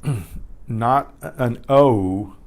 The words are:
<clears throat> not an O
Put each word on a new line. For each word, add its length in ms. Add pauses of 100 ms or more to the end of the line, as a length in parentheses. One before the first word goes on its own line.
<clears throat> 640
not 540
an 480
O 680 (120)